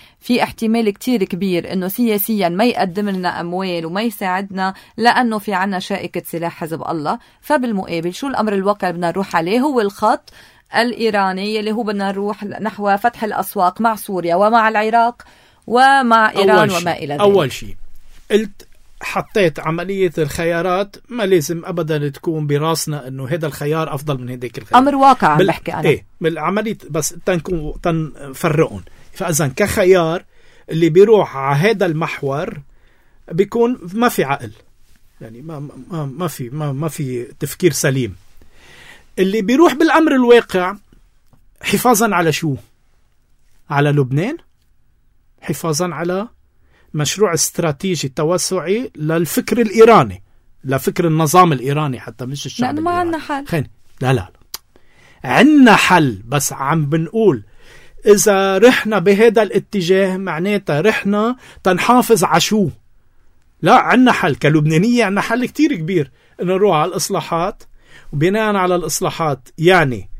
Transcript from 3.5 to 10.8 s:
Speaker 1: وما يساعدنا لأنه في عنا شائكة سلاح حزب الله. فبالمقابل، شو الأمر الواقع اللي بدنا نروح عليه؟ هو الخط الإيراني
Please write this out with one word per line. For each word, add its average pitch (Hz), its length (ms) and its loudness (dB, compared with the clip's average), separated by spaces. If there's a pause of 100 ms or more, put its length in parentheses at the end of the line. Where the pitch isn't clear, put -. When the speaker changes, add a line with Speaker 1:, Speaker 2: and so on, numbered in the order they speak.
Speaker 1:
وما 180 160 -6
يساعدنا 190 720 -4 (240)
لأنه 226 420 0
في 208 140 -8
عنا 185 260 -2
شائكة 180 460 -8
سلاح 165 300 -8
حزب 156 260 -10
الله. 147 380 -6 (220)
فبالمقابل، 190 720 -2
شو 277 140 -8
الأمر 214 260 -2
الواقع 196 360 -2
اللي 170 80 -6
بدنا 175 140 -2
نروح 190 240 -4
عليه؟ 175 240 0
هو 254 220 0
الخط 214 520 -2 (440)
الإيراني 214 840 -2